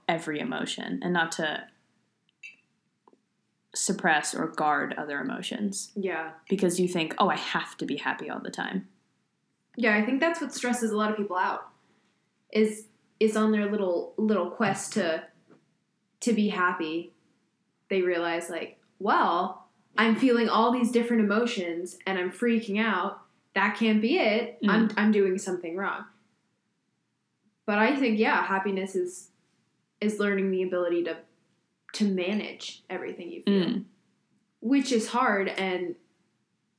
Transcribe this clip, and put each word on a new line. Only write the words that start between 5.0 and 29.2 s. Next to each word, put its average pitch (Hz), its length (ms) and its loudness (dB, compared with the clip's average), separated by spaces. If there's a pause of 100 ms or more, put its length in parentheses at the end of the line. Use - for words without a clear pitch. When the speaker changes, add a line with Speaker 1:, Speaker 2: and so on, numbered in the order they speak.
Speaker 1:
emotions. - 720 -6
Speaker 2:
Yeah. 165 380 -4 (160)
Speaker 1:
Because 180 320 2
you 180 80 4
think, 165 300 -2
"Oh, 190 100 4
I 151 80 2
have - 420 -6
to - 80 -6
be - 100 -4
happy - 340 -6
all - 100 -6
the - 100 -10
time." - 380 -6 (880)
Speaker 2:
Yeah, 220 200 2
I 214 80 2
think 262 160 0
that's 330 200 0
what 294 140 -8
stresses 233 360 0
a 208 60 -2
lot 214 140 0
of 214 60 -2
people 196 200 -4
out, 190 320 -2 (840)
is 214 340 2 (340)
is 214 160 4
on 214 160 4
their 208 180 2
little, 190 460 -2
little 208 340 0
quest - 440 -2
to, 170 300 0 (960)
to 240 120 0
be 208 160 4
happy, 170 640 -2 (800)
they 190 120 2
realize, 170 480 0
like, 160 280 -10 (200)
"Well, 196 680 0 (300)
I'm 226 200 6
feeling 233 320 4
all 226 240 4
these 240 200 2
different 233 320 4
emotions 185 800 0
and 190 120 -2
I'm 185 120 -2
freaking 220 500 0
out. 196 420 -2 (320)
That 202 220 2
can't 214 240 4
be 254 180 2
it. 226 400 0 (100)
I'm, 220 200 6
Speaker 1:
Mm. - 80 -4
Speaker 2:
I'm 208 160 4
doing 196 260 4
something 180 380 -6
wrong." 190 280 -6 (1600)
But 208 120 0
I 226 180 4
think, 233 220 2
yeah, 247 280 4
happiness 190 480 -2
is, 180 340 -4 (720)